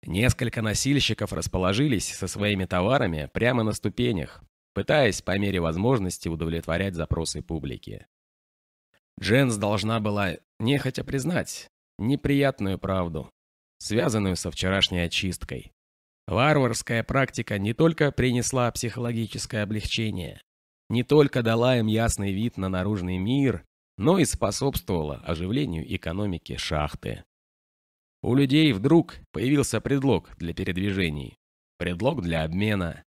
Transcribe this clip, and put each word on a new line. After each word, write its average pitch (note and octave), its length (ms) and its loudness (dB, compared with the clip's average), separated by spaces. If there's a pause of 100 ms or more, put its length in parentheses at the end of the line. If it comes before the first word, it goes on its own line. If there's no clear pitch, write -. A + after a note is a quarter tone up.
Несколько A#2 560 0
носильщиков A2 680 0
расположились G2 800 0
со - 140 -6
своими G2+ 380 0
товарами F2+ 680 2
прямо A#2+ 300 2
на G#2+ 80 2
ступенях, G2+ 720 -2 (300)
пытаясь A2 480 2
по F#2+ 160 -2
мере G2 240 0
возможности F#2 680 0
удовлетворять E2 680 -2
запросы D#2+ 460 -4
публики. C2+ 640 -8 (1160)
Дженс A#2 340 4
должна G#2+ 440 0
была G2+ 380 -2 (220)
нехотя B2+ 440 0
признать C#3 640 -4 (300)
неприятную C3+ 840 0
правду, F2 500 -2 (480)
связанную G#2+ 580 0
со E2 160 -6
вчерашней F#2 480 -2
очисткой. E2+ 720 -4 (560)
Варварская A#2+ 760 0
практика B2 560 -2
не G#2 140 -2
только D#3+ 380 2
принесла B2 600 0
психологическое A2+ 920 -4
облегчение, G#2 800 -4 (480)
не A#2+ 140 2
только C#3+ 400 4
дала A#2 340 4
им A2 100 2
ясный G#2+ 460 0
вид A2 240 -2
на F#2+ 120 -2
наружный F#2 480 -2
мир, A2+ 480 0 (320)
но D#3 200 2
и D#3+ 80 4
способствовала G2+ 1000 -2
оживлению F2 580 -2 (120)
экономики F2 640 -6
шахты. - 640 -4 (1000)
У A#2+ 140 0
людей C#3+ 360 4
вдруг A#2+ 460 4 (140)
появился B2 500 0
предлог C3 560 0
для E2+ 160 -6
передвижений, F#2 840 -2 (400)
предлог G2 440 0
для E2 240 0
обмена. F#2 680 0